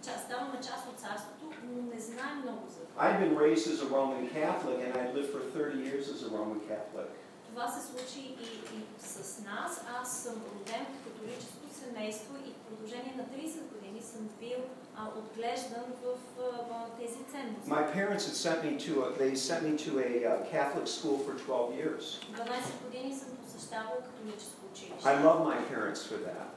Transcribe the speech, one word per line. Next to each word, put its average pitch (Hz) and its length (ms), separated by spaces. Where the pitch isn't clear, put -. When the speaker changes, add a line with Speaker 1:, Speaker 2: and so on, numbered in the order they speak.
Speaker 1:
ча-, 240 220
ставаме 254 300
част 254 220
от 220 140
царството, 214 400
но 247 300
не 220 60
знаем 247 440
много 226 200
за - 120
това. - 200
Speaker 2:
I've 190 180
been 151 200
raised 160 300
as - 120
a - 100
Roman 131 280
Catholic 131 480
and 123 60
I - 20
lived 139 180
for 131 80
thirty 143 220
years - 160
as - 140
a - 100
Roman 107 220
Catholic. - 400
Speaker 1:
Това 240 200
се 269 80
случи 254 340
и, 254 280
и 220 40
с - 440
нас. - 360
Аз - 220
съм 226 120
роден 214 500
в - 120
католическо 240 580
семейство 220 500
и 233 40
в 220 160
продължение 226 500
на 233 140
тридесет 311 420
години 208 300
съм 220 200
бил, 247 200
а, 190 40
отглеждан 233 640
в, 247 40
а, 233 440
тези 233 200
ценности. 247 380
Speaker 2:
My 302 140
parents 196 300
had - 80
sent 160 200
me 143 60
to 165 60
a, 120 40
they 135 120
sent 165 200
me 151 60
to - 60
a, - 20
uh, - 0
Catholic 143 420
school 139 300
for 135 80
twelve 123 220
years. - 220
Speaker 1:
Дванайсет 247 500
години 262 340
съм 262 100
посещавал 220 520
католическо 214 520
училище. - 360
Speaker 2:
I 139 60
love 160 140
my - 60
parents 101 380
for 107 80
that. - 180